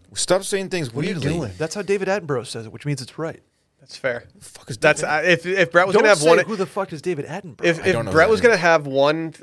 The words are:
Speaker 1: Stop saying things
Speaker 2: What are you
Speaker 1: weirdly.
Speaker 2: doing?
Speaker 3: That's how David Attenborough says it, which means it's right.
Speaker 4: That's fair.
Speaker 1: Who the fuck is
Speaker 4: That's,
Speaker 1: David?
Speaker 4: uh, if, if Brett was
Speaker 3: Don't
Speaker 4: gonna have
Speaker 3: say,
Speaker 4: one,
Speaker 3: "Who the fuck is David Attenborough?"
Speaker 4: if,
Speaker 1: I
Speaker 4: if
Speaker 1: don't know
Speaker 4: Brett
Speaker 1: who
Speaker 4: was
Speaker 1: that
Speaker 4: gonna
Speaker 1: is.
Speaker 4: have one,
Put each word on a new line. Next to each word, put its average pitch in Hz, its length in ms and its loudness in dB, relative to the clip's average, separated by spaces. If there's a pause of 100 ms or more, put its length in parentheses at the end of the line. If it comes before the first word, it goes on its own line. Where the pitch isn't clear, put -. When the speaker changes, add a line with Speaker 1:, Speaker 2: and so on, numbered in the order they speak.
(140)
Speaker 1:
Stop 190 300 0
saying 196 260 -4
things 156 240 -4
Speaker 2:
What 143 120 -4
are - 20 -4
you 196 80 -4
Speaker 1:
weirdly. 143 180 -2
Speaker 2:
doing? 139 240 -4
Speaker 3:
That's 165 180 -6
how 208 60 -8
David 190 260 -2
Attenborough 160 380 -4
says 113 200 -12
it, 110 60 -16
which 113 140 -16
means 143 160 -4
it's - 160 -16
right. 156 240 -8 (380)
Speaker 4:
That's - 160 -20
fair. 123 380 -6
Speaker 1:
Who - 60 -20
the - 60 -20
fuck - 240 -20
is 120 80 -8
Speaker 4:
That's, 151 240 2
Speaker 1:
David? 147 140 -2
Speaker 4:
uh, 156 160 0
if, 170 140 2
if 185 260 0
Brett 180 160 4
was 185 60 -4
Speaker 3:
Don't 208 80 6
Speaker 4:
gonna 220 80 6
have 196 80 6
Speaker 3:
say, 151 120 2
Speaker 4:
one, 170 100 6
Speaker 3:
"Who 175 160 -4
the 185 100 -4
fuck 190 260 -8
is 156 100 -12
David 160 240 -4
Attenborough?" 170 380 -12
Speaker 4:
if, 165 200 0
Speaker 1:
I - 40 0
Speaker 4:
if 185 60 2
Speaker 1:
don't - 120 -2
know - 60 -6
Speaker 4:
Brett 160 160 6
Speaker 1:
who 220 40 4
Speaker 4:
was 214 100 2
Speaker 1:
that 240 60 4
Speaker 4:
gonna 226 80 6
Speaker 1:
is. 165 60 -2
Speaker 4:
have 165 260 2
one, 151 560 0